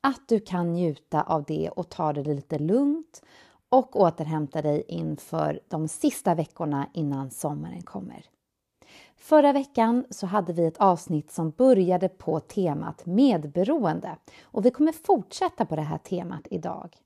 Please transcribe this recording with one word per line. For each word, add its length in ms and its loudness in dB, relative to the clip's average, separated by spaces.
att 260 -2
du 120 2
kan 340 -2
njuta 500 -2
av 200 0
det 260 -4
och 200 -8
ta 240 -4
det 100 -4
lite 360 -4
lugnt 640 -2
och 300 2
återhämta 640 0
dig 260 0
inför 800 -4
de 200 -4
sista 480 -2
veckorna 580 -4
innan 380 -4
sommaren 500 -8
kommer. 440 -14
Förra 360 6
veckan 560 2
så 160 -8
hade 280 -2
vi 120 2
ett 120 -2
avsnitt 540 2
som 200 -4
började 580 4
på 300 -4
temat 680 -4
medberoende 1080 0
och 220 -6
vi 60 6
kommer 200 2
fortsätta 760 -2
på 100 -6
det 60 -4
här 160 -6
temat 540 -8
idag. 540 -10